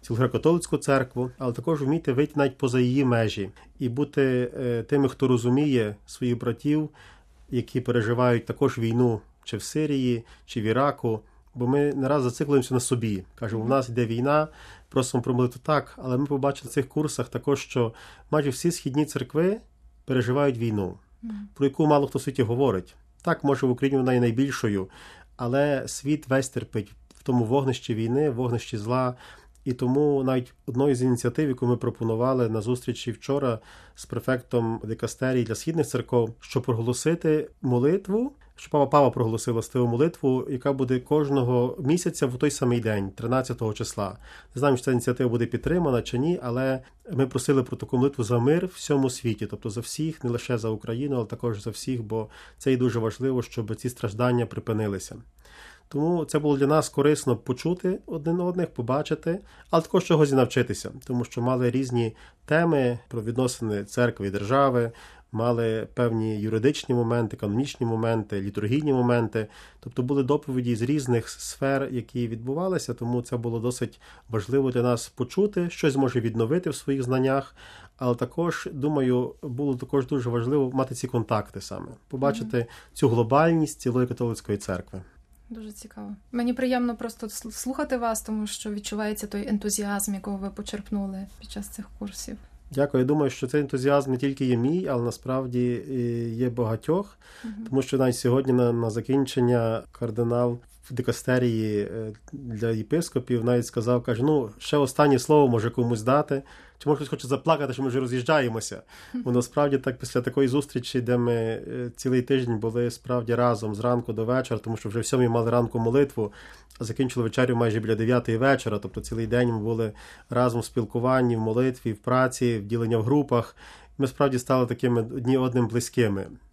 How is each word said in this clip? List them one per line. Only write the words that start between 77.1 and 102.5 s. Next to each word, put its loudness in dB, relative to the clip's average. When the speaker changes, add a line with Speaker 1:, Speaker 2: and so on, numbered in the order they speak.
Speaker 1:
але 0
також, -4
думаю, 0
було -2
також -2
дуже -2
важливо 0
мати -2
ці -8
контакти -2
саме, -12
побачити -2
Speaker 2:
Мгм. 0
Speaker 1:
цю 2
глобальність 4
цілої 2
католицької -4
церкви. -6
Speaker 2:
Дуже -14
цікаво. -16
Мені -2
приємно 0
просто -12
сл-, -12
слухати -4
вас, -2
тому -4
що -8
відчувається -6
той -6
ентузіазм, -2
якого -6
ви -8
почерпнули -8
під -18
час -10
цих -14
курсів. -10
Speaker 1:
Дякую. 2
Я 2
думаю, 2
що -6
цей 0
ентузіазм 2
не 2
тільки -2
є 4
мій, 0
але 0
насправді -2
і -2
є 0
багатьох. -2
Speaker 2:
Мгм. -8
Speaker 1:
Тому 2
що 0
навіть 4
сьогодні 2
на, 6
на 0
закінчення 2
кардинал 0
в -10
дикастерії, 0
е, -6
для -4